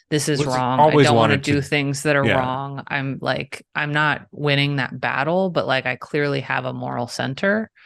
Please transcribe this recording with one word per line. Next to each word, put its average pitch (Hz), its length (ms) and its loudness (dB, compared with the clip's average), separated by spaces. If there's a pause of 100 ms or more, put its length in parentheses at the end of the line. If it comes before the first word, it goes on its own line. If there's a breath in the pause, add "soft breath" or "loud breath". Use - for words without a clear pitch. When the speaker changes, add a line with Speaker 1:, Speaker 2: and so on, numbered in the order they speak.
(120)
Speaker 1:
"This 151 180 0
is 143 100 0
Speaker 2:
Which 147 100 0
Speaker 1:
wrong. 127 300 0
I 147 40 6
Speaker 2:
always 151 240 6
Speaker 1:
don't 147 80 6
wanna 113 180 6
Speaker 2:
wanted 143 80 0
Speaker 1:
do 147 140 0
Speaker 2:
to 143 80 2
Speaker 1:
things 143 400 -2
that 151 120 2
are 139 100 2
Speaker 2:
Yeah. 107 140 4
Speaker 1:
wrong. 135 480 -6
I'm, 135 340 -4
like, 135 520 -4
I'm 147 180 -4
not 147 400 0
winning 143 440 0
that 131 240 -4
battle, 143 500 0
but, 156 160 0
like, 131 220 0
I 127 80 -2
clearly 143 460 -2
have 131 240 -4
a 127 80 -6
moral 127 340 -6
center." 196 640 -2 (140 soft breath)